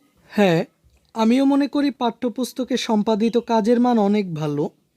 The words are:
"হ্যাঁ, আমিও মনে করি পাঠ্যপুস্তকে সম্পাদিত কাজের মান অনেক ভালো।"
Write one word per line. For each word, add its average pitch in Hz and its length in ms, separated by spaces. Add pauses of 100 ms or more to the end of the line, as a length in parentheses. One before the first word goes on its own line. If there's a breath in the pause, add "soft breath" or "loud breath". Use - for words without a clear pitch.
(300)
"হ্যাঁ, 190 360 (480)
আমিও 233 320
মনে 285 220
করি 285 240
পাঠ্যপুস্তকে 240 840
সম্পাদিত 220 600
কাজের 226 420
মান 247 200
অনেক 202 340
ভালো।" 151 360 (260)